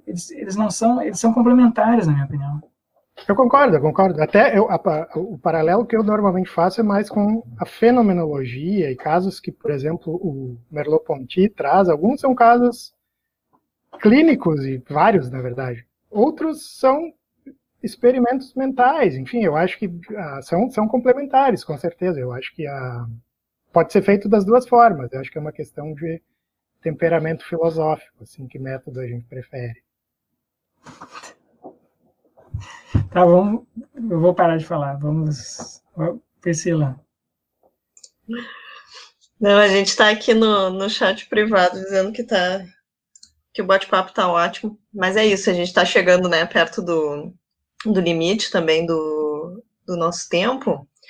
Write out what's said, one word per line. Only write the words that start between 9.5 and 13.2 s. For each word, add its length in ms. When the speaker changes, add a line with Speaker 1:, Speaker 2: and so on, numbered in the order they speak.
Speaker 2:
por 180
exemplo, 440
o 440
Merleau-Ponty 800
traz. 380
Alguns 320
são 140
casos 580